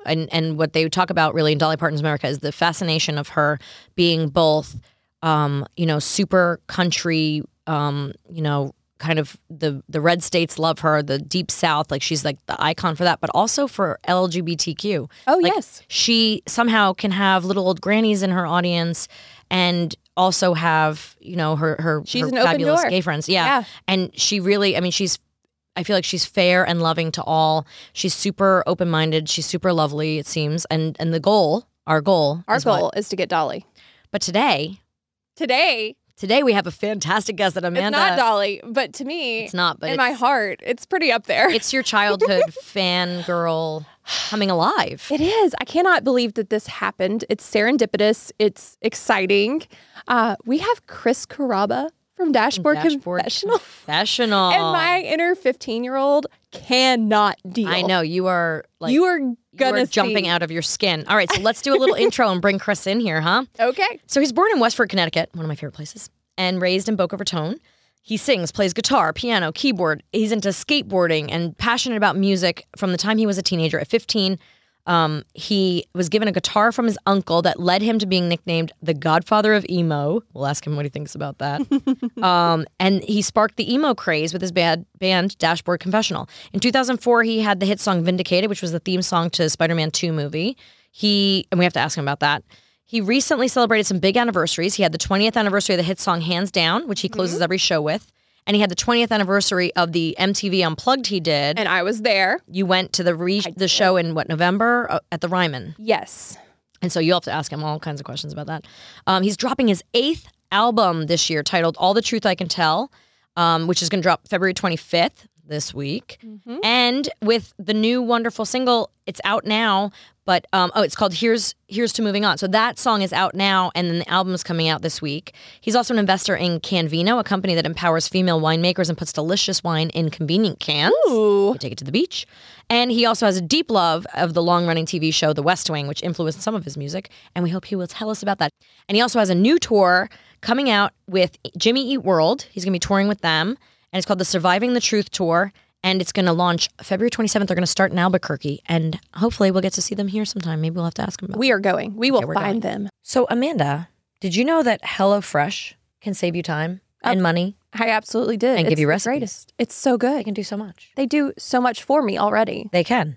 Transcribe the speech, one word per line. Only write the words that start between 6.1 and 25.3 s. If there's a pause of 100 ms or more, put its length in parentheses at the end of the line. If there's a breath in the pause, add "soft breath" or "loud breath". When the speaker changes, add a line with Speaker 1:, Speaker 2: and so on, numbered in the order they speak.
Speaker 1:
country, (260)
um, (160)
you
know, (240)
kind
of (140)
the,
the
red
states
love
her,
the
deep
South,
like,
she's,
like,
the
icon
for
that,
but
also
for
L
G
B
T
Q. (180 loud breath)
Speaker 2:
Oh,
Speaker 1:
Like,
Speaker 2:
yes.
Speaker 1:
she
somehow
can
have
little
old
grannies
in
her
audience (420 loud breath)
and (220)
also
have,
you
know,
her,
her,
Speaker 2:
She's
Speaker 1:
her
Speaker 2:
an
open
Speaker 1:
fabulous
Speaker 2:
door.
Speaker 1:
gay
friends.
Yeah.
Speaker 2:
Yeah. (240 loud breath)
Speaker 1:
And
she
really,
I
mean,
she's, (580)